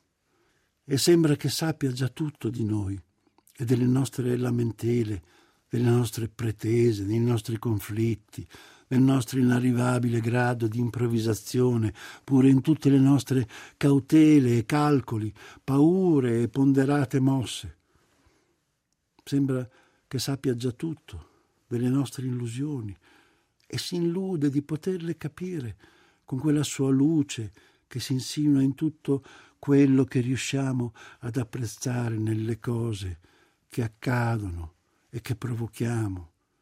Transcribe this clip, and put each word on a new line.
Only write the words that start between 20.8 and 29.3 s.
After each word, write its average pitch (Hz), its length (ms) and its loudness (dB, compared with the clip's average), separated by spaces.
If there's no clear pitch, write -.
delle 120 240 -2
nostre 131 340 -2
illusioni 123 720 -6
e - 100 -10
si 175 200 -8
illude 170 520 -2
di 143 140 0
poterle 165 560 -6
capire 151 580 -10
con 135 100 -6
quella 147 240 0
sua 135 280 -2
luce 139 600 0
che - 140 -10
si - 120 -6
insinua 139 480 0
in 135 140 2
tutto 143 500 -4